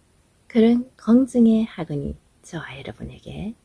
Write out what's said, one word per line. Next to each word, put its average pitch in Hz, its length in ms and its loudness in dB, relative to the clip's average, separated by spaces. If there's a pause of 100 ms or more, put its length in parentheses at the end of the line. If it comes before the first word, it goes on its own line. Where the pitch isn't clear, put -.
(480)
그런 240 480 2
긍정의 226 680 2
학원이 143 500 -8 (280)
저와 143 360 -14
여러분에게 139 760 -14 (120)